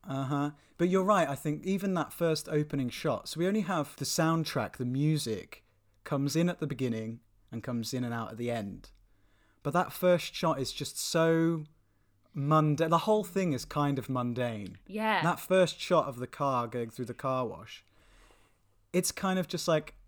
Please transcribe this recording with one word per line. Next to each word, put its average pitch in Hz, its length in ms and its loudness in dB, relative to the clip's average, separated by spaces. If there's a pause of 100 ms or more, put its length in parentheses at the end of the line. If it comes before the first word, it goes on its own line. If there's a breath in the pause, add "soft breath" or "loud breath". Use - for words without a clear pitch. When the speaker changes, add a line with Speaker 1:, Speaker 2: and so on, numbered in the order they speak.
Speaker 1:
Uh-huh. 143 420 -2 (280 soft breath)
But 175 100 2
you're 185 160 4
right, 185 240 4
I 139 80 -2
think 151 280 -4
even 190 300 0
that 160 180 -2
first 160 360 0
opening 147 420 0
shot, - 380 -4
so 151 120 -8
we 175 60 2
only 214 160 2
have 165 340 -2
the 143 80 -6
soundtrack, 160 720 0
the 127 80 -4
music, 131 760 0 (420)
comes 139 320 -2
in 170 120 4
at 180 120 -4
the 160 60 -2
beginning 117 540 -4 (320)
and 117 100 -6
comes 120 320 -4
in 123 100 -2
and 120 80 -4
out 117 200 -6
at 113 40 -12
the 120 140 -4
end. 104 400 -6 (720)
But 143 120 -2
that 180 180 2
first - 420 4
shot 160 260 0
is 131 120 -4
just - 260 -8
so 165 680 2 (680)
munda-, 156 540 4
the 170 100 4
whole 214 260 4
thing 185 280 0
is 123 120 -2
kind 143 340 0
of 127 100 -6
mundane. 120 720 -2 (100)
Speaker 2:
Yeah. 214 340 0
Speaker 1:
That 170 160 2
first 185 400 4
shot 156 280 4
of 123 120 -8
the 123 80 -6
car 131 400 -2
going 117 240 -6
through 127 160 -8
the 120 80 -10
car 131 320 -2
wash, - 380 -12 (1080 soft breath)
it's 180 200 0
kind 185 260 -2
of 180 100 -4
just - 200 -4
like 156 260 0 (140)